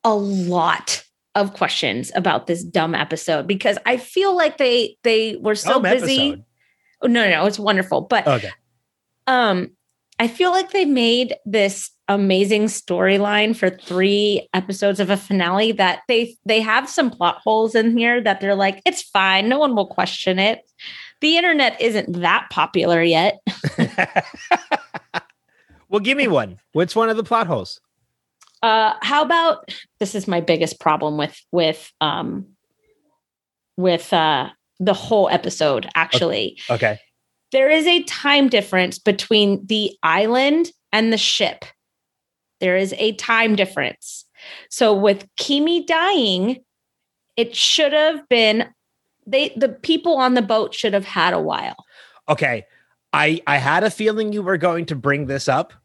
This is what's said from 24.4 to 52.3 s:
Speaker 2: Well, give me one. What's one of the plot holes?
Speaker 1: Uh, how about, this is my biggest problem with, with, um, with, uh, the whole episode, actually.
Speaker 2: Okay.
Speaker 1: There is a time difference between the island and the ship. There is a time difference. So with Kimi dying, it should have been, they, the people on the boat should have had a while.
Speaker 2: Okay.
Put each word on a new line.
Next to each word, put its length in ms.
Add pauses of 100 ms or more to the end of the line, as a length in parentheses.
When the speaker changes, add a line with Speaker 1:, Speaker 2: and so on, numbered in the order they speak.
Speaker 2:
Well, 120
give 160
me 120
one. 300 (140)
What's 240
one 120
of 80
the 60
plot 240
holes? 340 (840)
Speaker 1:
Uh, 400
how 200
about, 500 (280)
this 140
is 120
my 140
biggest 400
problem 360
with, 240 (120)
with, 480
um, 460 (1300)
with, 360
uh, 380 (300)
the 140
whole 360
episode, 640
actually. 640 (100)
Speaker 2:
Okay. 300 (540)
Speaker 1:
There 180
is 160
a 160
time 460
difference 500
between 680
the 360
island 680 (220)
and 200
the 60
ship. 460 (960)
There 160
is 220
a 140
time 420
difference. 720 (440)
So 240
with 440
Kimi 480
dying, 800 (720)
it 180
should 380
have 360
been, 400 (580)
they, 300
the 120
people 480
on 180
the 80
boat 320
should 200
have 100
had 280
a 80
while. 360 (520)
Speaker 2:
Okay. 380 (460)